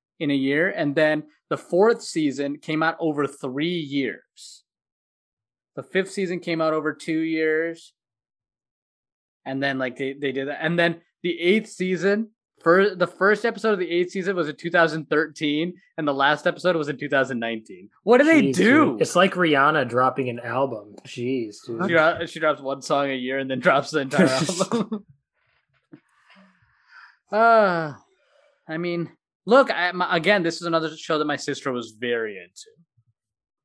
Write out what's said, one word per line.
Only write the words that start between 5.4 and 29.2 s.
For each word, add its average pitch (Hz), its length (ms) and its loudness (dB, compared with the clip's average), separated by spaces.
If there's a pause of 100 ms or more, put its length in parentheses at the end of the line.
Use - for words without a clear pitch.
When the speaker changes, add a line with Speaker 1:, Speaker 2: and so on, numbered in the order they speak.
Speaker 1:
The 135 80 -10
fifth 185 260 -2
season 180 300 -4
came 165 200 -4
out 160 120 2
over 151 200 -2
two 160 280 -4
years. 160 720 -2 (1500)
And 135 180 -6
then, 139 160 -2
like, 127 180 -4
they, 135 180 -6
they 139 180 -4
did 135 160 -6
that. - 160 -10
And 170 140 -2
then 170 220 0 (240)
the 175 160 -4
eighth 208 280 2
season, 185 640 -2 (320)
fir-, 190 340 4
the 175 100 0
first 202 380 2
episode 220 280 -2
of 196 60 0
the 175 120 -4
eighth 180 200 0
season 190 240 -4
was 165 140 -2
in 143 80 -8
two 170 140 -8
thousand 165 380 2
thirteen, 156 680 -2 (220)
and 156 100 -4
the 143 80 2
last 147 340 2
episode 170 260 0
was 151 140 -4
in 143 100 -6
two 143 100 -8
thousand 131 300 0
nineteen. 113 500 -8 (140)
What 240 160 6
do 285 60 6
they 311 180 6
Speaker 2:
Jeez, 135 120 2
Speaker 1:
do? - 80 2 (300)
Speaker 2:
dude. 113 100 -4
It's - 120 0
like 185 200 4
Rihanna 151 540 2
dropping 127 400 0
an 117 120 -8
album. 117 560 -4 (100)
Jeez, 120 580 -6
dude. 117 180 -8
Speaker 1:
She 196 60 -2
dro-, 160 380 2
she 156 140 -14
drops 151 200 0
one 135 220 -6
song 143 280 -2
a 135 40 -4
year 127 240 -4
and 131 100 -6
then 131 120 -4
<laughs> - 0 -
drops 135 320 2
the 156 80 0
entire 139 260 2
Speaker 2:
<laughs> 165 460 -2
Speaker 1:
album. 220 340 -4 (2250)
Uh, 202 640 4 (760)
I 160 100 -6
mean, 170 320 -4 (360)